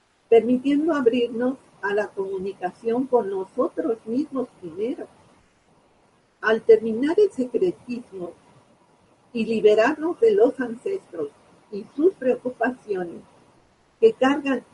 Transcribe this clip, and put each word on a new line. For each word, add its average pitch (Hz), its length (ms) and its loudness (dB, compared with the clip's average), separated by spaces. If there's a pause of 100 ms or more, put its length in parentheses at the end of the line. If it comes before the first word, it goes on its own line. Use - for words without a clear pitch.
(280)
permitiendo 254 640 2
abrirnos 247 640 0 (240)
a 202 140 -4
la 202 140 -2
comunicación 196 1000 -6
con 226 240 0
nosotros 240 760 -4
mismos 254 440 -6 (120)
primero. 190 460 -8 (1400)
Al 226 180 0
terminar 226 580 2
el 415 140 4
secretismo 247 1000 -6 (1000)
y 226 140 -4
liberarnos 226 720 2
de 226 120 6
los 220 280 4
ancestros 196 680 -8 (420)
y 208 140 -10 (100)
sus 339 160 4
preocupaciones 226 1120 -6 (760)
que 226 140 4
cargan 269 500 0 (120)